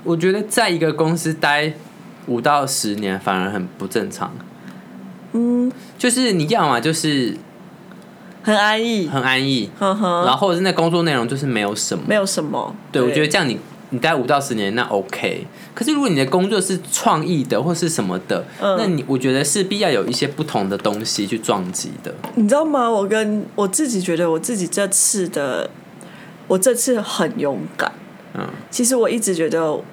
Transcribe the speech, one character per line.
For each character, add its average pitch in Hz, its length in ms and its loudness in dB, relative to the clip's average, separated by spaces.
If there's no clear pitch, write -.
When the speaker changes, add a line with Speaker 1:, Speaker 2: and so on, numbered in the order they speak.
Speaker 1:
我 170 120 2
觉 190 160 2
得 208 120 0
在 214 260 2
一 170 100 0
个 156 120 2
公 160 240 2
司 160 180 -2
待 151 400 2
五 120 120 0
到 143 260 4
十 110 300 -2
年 98 240 -2
反 95 180 0
而 92 140 0
很 92 160 -4
不 98 80 -6
正 101 240 -2
常。 - 240 -8
Speaker 2:
嗯。 240 380 2
Speaker 1:
就 254 120 2
是 254 220 2
你 165 160 2
要 190 200 4
嘛 123 120 4
就 156 140 2
是 139 420 0
Speaker 2:
很 214 160 2
安 214 240 4
逸。 220 280 0
Speaker 1:
很 135 120 0
安 131 240 2
逸。 127 320 0
Speaker 2:
呵 196 160 2
呵。 175 320 0
Speaker 1:
然 123 60 6
后 139 160 2
或 180 60 4
者 - 20 2
是 175 60 0
那 190 100 2
工 165 180 2
作 170 140 2
内 160 100 2
容 120 140 2
就 135 80 -2
是 143 100 -4
没 120 140 0
有 104 160 0
什 - 220 -4
么。 - 100 -6
Speaker 2:
没 208 80 2
有 196 100 2
什 185 160 -2
么。 127 320 -4
Speaker 1:
对， 139 120 2
Speaker 2:
对。 123 80 4
Speaker 1:
我 147 40 0
觉 147 60 2
得 156 80 2
这 202 100 2
样 165 100 2
你 110 120 -2
你 127 80 -4
待 156 160 2
五 127 100 0
到 143 140 4
十 135 160 -4
年， 101 180 0
那 120 100 2
OK。 95 600 -2
可 226 120 -4
是 302 80 2
如 294 60 2
果 269 100 2
你 170 60 2
的 135 100 4
工 185 240 2
作 226 100 2
是 202 200 -2
创 160 340 2
意 160 180 2
的 113 180 0
或 170 140 0
是 170 120 0
什 156 160 -2
么 92 240 -2
的， 90 160 -2
Speaker 2:
嗯。 196 180 2
Speaker 1:
那 208 100 0
你， 151 200 0
我 135 100 0
觉 127 140 2
得 135 120 2
势 202 200 0
必 202 160 -2
要 190 100 2
有 104 180 2
一 120 40 -2
些 139 160 0
不 147 160 -4
同 104 260 -2
的 98 80 -2
东 107 260 -2
西 107 240 -4
去 110 100 -2
撞 101 340 -2
击 - 200 -6
的。 - 120 -10
Speaker 2:
你 214 120 4
知 233 80 6
道 311 100 2
吗？ 262 240 2
我 202 180 2
跟， 214 380 0
我 196 120 0
自 285 200 0
己 214 140 -2
觉 175 160 0
得 170 140 2
我 233 80 2
自 240 160 -4
己 185 100 -2
这 202 220 -2
次 190 400 0
的， 127 420 -4
我 185 100 2
这 233 160 4
次 240 280 2
很 160 360 -2
勇 139 220 -2
敢。 - 140 -2
Speaker 1:
嗯。 - 140 -8
Speaker 2:
其 - 140 -2
实 247 120 2
我 226 140 4
一 233 100 0
直 196 160 0
觉 160 140 0
得 156 280 0